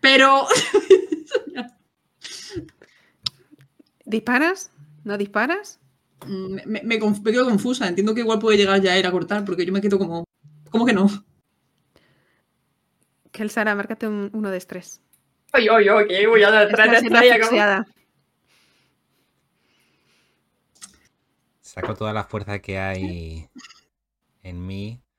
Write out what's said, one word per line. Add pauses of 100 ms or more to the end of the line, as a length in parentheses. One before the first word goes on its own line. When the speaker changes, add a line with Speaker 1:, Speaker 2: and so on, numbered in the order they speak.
Speaker 1:
Pero
<laughs> (2250)
Speaker 2:
¿Disparas? (340)
¿No
disparas? (460)
Speaker 1:
Mm,
me,
me,
me
conf-,
me
quedo
confusa.
Entiendo
que
igual
puede
llegar
ya
a
ir
a
cortar,
porque
yo
me
quedo
como, (460)
¿cómo
que
no? (2250)
Speaker 2:
Kelsara,
márcate
un,
uno
de
estrés. (520)
Speaker 3:
Ay,
ay,
ay,
que
voy
a
dar
Speaker 2:
Estás
Speaker 3:
atrás
de
Speaker 2:
siendo
Speaker 3:
Arya,
como
Speaker 2:
asfixiada. (3750)
Speaker 4:
Saco
toda
la
fuerza
que
hay (960)
en
mí (160)